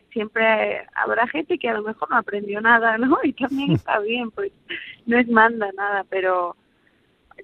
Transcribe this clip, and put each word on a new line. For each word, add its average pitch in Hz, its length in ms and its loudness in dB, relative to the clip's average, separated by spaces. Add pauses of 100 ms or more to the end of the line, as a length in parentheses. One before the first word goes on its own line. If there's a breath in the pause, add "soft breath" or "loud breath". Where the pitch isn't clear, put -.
(140)
siempre 214 800 0
habrá 214 340 0
gente 339 300 -4
que 240 100 -4
a 226 60 0
lo 214 80 -4
mejor 214 300 -6
no 247 60 2
aprendió 208 440 -4
nada, 226 380 4
¿no? 262 200 4
<laughs> 508 40 -4
Y 302 100 0
también 277 380 -2
está - 280 0
bien, 226 300 -4
pues 202 220 -8 (560 loud breath)
no 240 100 4
es 240 100 4
manda 226 480 4
nada, 196 320 -2
pero 185 480 -2 (880)